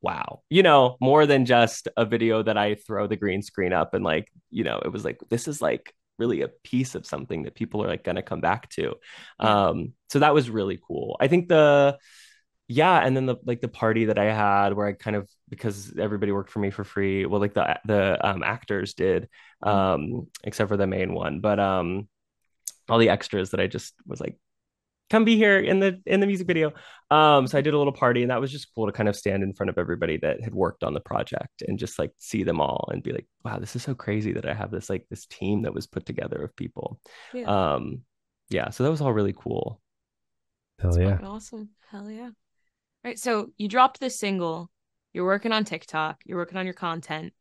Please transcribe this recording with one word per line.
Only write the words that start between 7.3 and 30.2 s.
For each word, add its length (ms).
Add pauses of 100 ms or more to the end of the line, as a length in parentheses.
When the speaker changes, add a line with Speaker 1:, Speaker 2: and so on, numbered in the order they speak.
Speaker 1:
that 120
people 280
are, 40
like, 160
gonna 200
come 180
back 280
to. 260 (460)
Speaker 2:
Yeah. 260
Speaker 1:
Um, 260 (160)
so 100
that 140
was 160
really 380
cool. 320
I 80
think 220
the, 480 (720)
yeah, 380
and 120
then 80
the, 100 (100)
like, 160
the 60
party 380
that 120
I 160
had 400
where 140
I 60
kind 240
of, 120 (200)
because 500
everybody 320
worked 200
for 80
me 120
for 140
free, 400
well, 160
like, 120
the, 320
the, 320 (100)
um, 160
actors 500
did, 340 (360)
Speaker 2:
Mm-hmm. 140
Speaker 1:
um, 500 (160)
except 260
for 80
the 100
main 260
one, 280
but, 180
um, 480 (840)
all 80
the 120
extras 420
that 100
I 60
just 260 (140)
was 120
like, 180 (720)
"Come 140
be 140
here 220
in 200
the, 260
in 140
the 80
music 200
video." 260 (360)
Um, 380
so 100
I 40
did 120
a 40
little 160
party, 300
and 80
that 100
was 100
just 240
cool 120
to 40
kind 160
of 80
stand 280
in 100
front 160
of 80
everybody 400
that 240